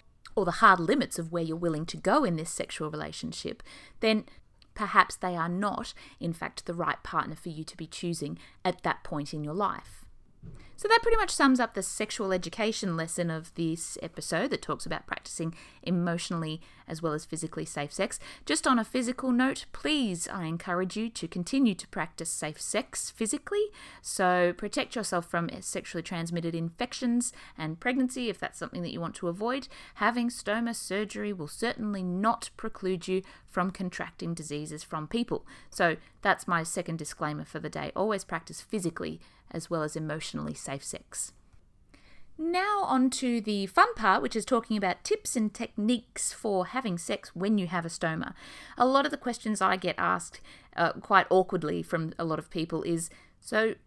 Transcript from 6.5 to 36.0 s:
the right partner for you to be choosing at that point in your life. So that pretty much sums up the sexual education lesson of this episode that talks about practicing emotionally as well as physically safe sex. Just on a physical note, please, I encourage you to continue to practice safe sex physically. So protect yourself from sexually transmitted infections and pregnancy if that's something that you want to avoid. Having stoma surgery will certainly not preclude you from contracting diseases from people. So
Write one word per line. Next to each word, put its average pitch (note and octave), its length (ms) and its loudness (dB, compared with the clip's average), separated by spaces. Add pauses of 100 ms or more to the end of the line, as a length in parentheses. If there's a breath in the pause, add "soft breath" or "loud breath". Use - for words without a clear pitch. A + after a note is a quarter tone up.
the E3+ 80 -6
right D#3+ 260 -2
partner D#3+ 340 -2
for F3 140 -12
you D#3 140 -8
to - 120 -12
be D#3+ 120 -10
choosing E3 500 -4 (260 loud breath)
at F3+ 200 0
that - 200 0
point D3 300 -6
in D3+ 100 -4
your D3 120 -4
life. - 500 -2 (720 loud breath)
So G#4 100 -2
that A4+ 140 8
pretty A4+ 160 6
much G#4+ 140 2
sums C4 280 6
up A#3 140 0
the - 100 -2
sexual G#3+ 480 -2
education F#3 640 0
lesson E3 340 -2
of D#3+ 260 -6
this E3 460 -2
episode E3+ 500 -2
that - 100 -2
talks - 240 -4
about - 220 -6
practicing - 460 -6 (300 loud breath)
emotionally E3+ 800 0 (260 loud breath)
as D#3+ 140 -8
well E3 100 2
as D3+ 140 -2
physically D#3+ 400 -6
safe D3 260 -6
sex. - 260 -2 (280 loud breath)
Just D#4 200 0
on B3+ 140 6
a A3 60 0
physical B3+ 480 0
note, C4 400 0
please, B3+ 560 0
I F3+ 160 -6
encourage F3 500 -2
you A3+ 140 -2
to E3+ 180 -8
continue G#3 480 2
to - 140 -12
practice E3 400 -6
safe - 320 -6
sex - 500 -4
physically. D4+ 540 -2 (360 loud breath)
So F3+ 520 4
protect - 420 -4
yourself F#3 340 -2
from E3+ 200 0 (100)
sexually - 420 -6
transmitted E3+ 540 -2
infections A#3+ 760 0 (240 loud breath)
and D#3+ 240 -6
pregnancy B3+ 480 0
if F#3 100 -6
that's - 180 -6
something - 240 -8
that F3 120 -6
you E3+ 80 -6
want E3 140 -6
to F#3 120 -4
avoid. A3+ 400 -2 (280 loud breath)
Having A#3 340 2
stoma A#3 440 -2
surgery G#3 600 -4
will D#3 160 -8
certainly G#3+ 540 -2
not F#3 520 0
preclude F#3+ 500 -4
you F#3 160 2 (280 loud breath)
from F#3 220 0
contracting E3+ 600 -6
diseases D3+ 480 -6
from D#3 280 -6
people. A3+ 360 0 (240 loud breath)
So E3+ 280 4 (240 loud breath)